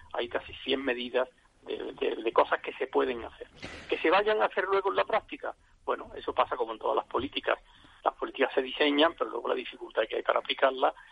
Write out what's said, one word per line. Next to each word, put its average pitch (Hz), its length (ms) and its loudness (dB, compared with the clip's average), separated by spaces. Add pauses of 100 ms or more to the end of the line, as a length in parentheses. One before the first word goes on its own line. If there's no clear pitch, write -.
(120)
hay 120 160 -4
casi - 240 -6 (120)
cien 135 200 -2
medidas 123 460 -2 (320)
de, - 320 -8
de, - 220 -2
de 113 160 -2
cosas - 280 4
que - 140 -8
se 131 140 -4
pueden 131 360 0
hacer. - 240 -14 (400)
Que - 80 0
se 165 140 2
vayan 208 320 4
a 208 40 2
hacer 190 180 0
luego 196 260 2
en 190 60 0
la 196 80 4
práctica, - 500 -4 (320)
bueno, 123 280 -2
eso 135 200 -6
pasa 127 220 2
como 117 160 -2
en 110 60 -8
todas 123 180 0
las - 100 0
políticas. - 520 0 (440)
Las - 120 2
políticas 123 400 0
se 135 80 2
diseñan, 147 560 4
pero 117 120 -2
luego 117 180 -6
la 127 60 2
dificultad - 540 -4
que 120 80 -4
hay 113 60 -2
para 117 160 2
aplicarlas 135 560 2 (180)